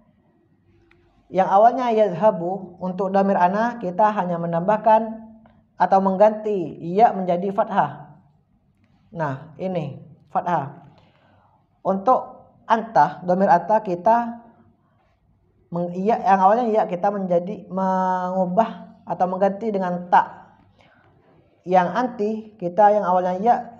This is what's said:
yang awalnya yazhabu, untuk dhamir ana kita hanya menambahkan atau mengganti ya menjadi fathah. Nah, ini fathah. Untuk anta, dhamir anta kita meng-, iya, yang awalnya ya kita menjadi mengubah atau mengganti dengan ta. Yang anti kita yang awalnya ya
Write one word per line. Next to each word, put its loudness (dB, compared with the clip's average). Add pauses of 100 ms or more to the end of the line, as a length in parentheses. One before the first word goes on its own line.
(1300)
yang 0
awalnya 4
yazhabu, 0
untuk -6
dhamir 2
ana 0
kita 0
hanya -2
menambahkan 0 (480)
atau 2
mengganti 0
ya 2
menjadi -2
fathah. -2 (960)
Nah, -8
ini -6 (320)
fathah. -4 (960)
Untuk 0 (300)
anta, 0
dhamir 2
anta 2
kita -2 (1300)
meng-, -6
iya, 0
yang 2
awalnya 4
ya 2
kita -4
menjadi -2
mengubah -2
atau -2
mengganti -2
dengan -4
ta. 0 (1120)
Yang 2
anti -4 (280)
kita 4
yang 0
awalnya 0
ya 2 (240)